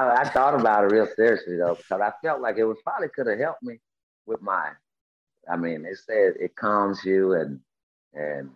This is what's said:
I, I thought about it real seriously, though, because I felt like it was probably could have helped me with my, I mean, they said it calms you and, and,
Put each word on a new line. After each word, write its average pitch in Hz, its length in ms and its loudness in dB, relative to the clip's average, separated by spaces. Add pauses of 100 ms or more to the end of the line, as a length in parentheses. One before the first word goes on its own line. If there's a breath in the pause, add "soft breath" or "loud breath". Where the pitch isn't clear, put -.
(160)
I, 131 60 4
I 151 80 -2
thought 139 280 2
about 107 260 4
it 98 60 4
real 107 160 4
seriously, 104 520 2
though, 87 160 2
because 98 260 -4
I 104 120 0 (100)
felt 156 180 -2
like 113 160 -2
it 113 80 2
was 110 180 -2
probably 180 260 -6
could 131 180 -6
have 107 120 -2
helped 151 240 -4
me 120 160 -12 (460)
with 110 160 -8
my, 92 300 -4 (800)
I 87 60 -4
mean, 82 260 -4
they 90 120 -12
said 101 460 2
it 90 160 -6
calms 101 480 -2
you 95 300 2
and, 71 260 -2 (540)
and, 73 420 -8